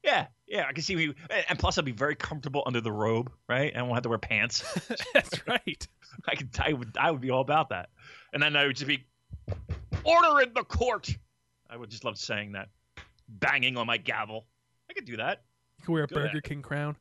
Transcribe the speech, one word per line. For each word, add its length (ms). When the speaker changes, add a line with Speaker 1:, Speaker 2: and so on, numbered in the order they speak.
Speaker 1:
Yeah, 240
yeah, 200
I 60
can 100
see 120
me, 180
and, 200
and 100
plus 180
I'd 80
be 60
very 240
comfortable 500
under 160
the 100
robe, 400
right? 280
I 60
won't 140
have 80
to 60
wear 80
pants. 460
Speaker 2:
<laughs> 100
That's 340
right. 400
Speaker 1:
I 80
could, 140
I 140
would, 240
I 140
would 100
be 80
all 120
about 280
that. 200
And 80
then 140
I 100
would 100
just 120
be, 180
"Order 380
in 120
the 100
court." 520
I 80
would 140
just 120
love 140
saying 360
that, 160
banging 500
on 80
my 120
gavel. 500
I 40
could 120
do 120
that. 260
Speaker 2:
You 80
could 80
wear 120
a 20
Speaker 1:
Good 100
at 100
Speaker 2:
Burger 120
Speaker 1:
it. 60
Speaker 2:
King 180
crown. 380